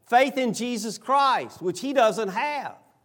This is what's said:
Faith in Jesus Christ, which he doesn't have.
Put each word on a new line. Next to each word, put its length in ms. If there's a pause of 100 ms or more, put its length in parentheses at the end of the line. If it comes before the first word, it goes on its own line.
Faith 320
in 160
Jesus 420
Christ, 640
which 200
he 120
doesn't 360
have. 480 (280)